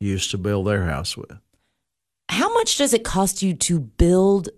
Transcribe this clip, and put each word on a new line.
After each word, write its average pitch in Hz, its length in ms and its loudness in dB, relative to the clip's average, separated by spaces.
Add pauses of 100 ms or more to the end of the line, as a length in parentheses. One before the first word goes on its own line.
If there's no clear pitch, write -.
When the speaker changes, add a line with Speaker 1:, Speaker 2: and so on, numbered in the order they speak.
Speaker 1:
use 98 280 -2
to 101 100 -6
build 98 280 -2
their 101 180 0
house 76 320 -4
with. - 160 -16 (960)
Speaker 2:
How 302 260 0
much 453 240 0
does 277 160 2
it 226 100 0
cost 190 380 -2
you 190 120 0
to 165 260 -2
build 185 760 2